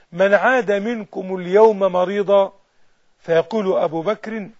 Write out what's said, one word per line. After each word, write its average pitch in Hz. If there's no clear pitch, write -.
"من 190
عاد 208
منكم 202
اليوم 196
مريضا؟" 190
فيقول 170
أبو 165
بكر: 214